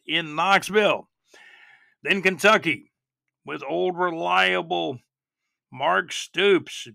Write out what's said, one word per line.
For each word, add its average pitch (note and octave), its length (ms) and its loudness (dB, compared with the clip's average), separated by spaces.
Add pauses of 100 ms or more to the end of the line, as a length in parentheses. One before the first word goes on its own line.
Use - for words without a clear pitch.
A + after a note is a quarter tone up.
in D#3 300 -4
Knoxville. F#3 720 2 (960)
Then F#3 180 -2
Kentucky F#3+ 680 2 (540)
with C#3+ 180 -10
old F3 340 -2
reliable F3 1000 0 (720)
Mark E3 400 0
Stoops. F3 840 0